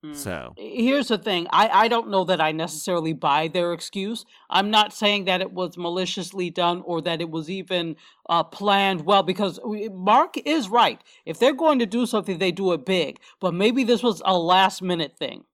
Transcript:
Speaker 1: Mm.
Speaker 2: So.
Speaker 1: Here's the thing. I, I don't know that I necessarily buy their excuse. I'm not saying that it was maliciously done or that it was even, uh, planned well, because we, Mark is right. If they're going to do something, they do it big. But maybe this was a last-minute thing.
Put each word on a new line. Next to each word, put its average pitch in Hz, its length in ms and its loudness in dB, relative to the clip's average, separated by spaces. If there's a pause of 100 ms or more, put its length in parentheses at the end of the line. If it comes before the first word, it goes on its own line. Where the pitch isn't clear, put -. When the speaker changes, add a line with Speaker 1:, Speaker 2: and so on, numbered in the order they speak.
Speaker 1:
Mm. 151 120 -12
Speaker 2:
So. 85 420 -8
Speaker 1:
Here's 262 480 0
the 220 100 -2
thing. 180 360 -2
I, 196 160 6
I 220 200 6
don't 226 220 0
know 190 140 2
that 170 160 0
I 156 100 2
necessarily 160 640 -4
buy 151 340 0
their 175 260 -2
excuse. 196 540 -8 (240)
I'm 196 180 2
not 214 240 2
saying 208 340 0
that 180 140 0
it 190 120 -6
was 180 260 -6
maliciously 180 720 -4
done 175 340 -2
or 170 180 -4
that 170 180 -4
it 170 100 -6
was 156 180 -8
even, 180 460 -4 (340)
uh, 170 140 2
planned 196 640 0
well, 196 160 4
because 190 420 -2
we, 214 240 -6
Mark 208 460 2 (100)
is 285 240 0
right. 202 320 4 (240)
If 165 140 -10
they're 269 160 4
going 302 240 2
to 240 80 2
do 233 180 -2
something, 196 340 -4
they 185 120 0
do 180 220 0
it 151 120 -2
big. 175 360 -2 (200)
But 175 140 -2
maybe 226 300 2
this 220 180 2
was 233 220 0
a 190 120 2
last-minute 180 800 2
thing. - 380 -10